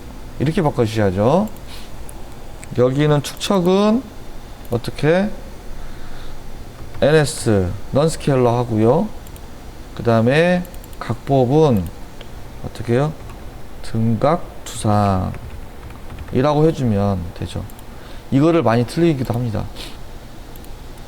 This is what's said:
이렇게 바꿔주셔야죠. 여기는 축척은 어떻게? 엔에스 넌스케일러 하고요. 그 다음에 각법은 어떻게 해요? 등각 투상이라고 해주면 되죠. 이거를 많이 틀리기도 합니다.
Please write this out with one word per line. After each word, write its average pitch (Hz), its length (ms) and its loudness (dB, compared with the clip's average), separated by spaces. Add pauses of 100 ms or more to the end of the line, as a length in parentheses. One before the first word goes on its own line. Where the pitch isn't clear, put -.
(380)
이렇게 160 240 0
바꿔주셔야죠. 113 880 2 (1300)
여기는 139 440 4
축척은 202 800 2 (680)
어떻게? 165 580 2 (1700)
엔에스 120 720 4 (200)
넌스케일러 135 640 4
하고요. 123 520 4 (840)
그 - 80 -8
다음에 143 600 4 (340)
각법은 131 840 4 (840)
어떻게 - 280 -2
해요? 147 180 2 (680)
등각 117 600 2 (220)
투상이라고 98 680 2 (1300)
해주면 101 540 2 (140)
되죠. 95 280 -6 (680)
이거를 160 320 4
많이 117 240 4
틀리기도 147 460 2
합니다. 113 320 -2 (1400)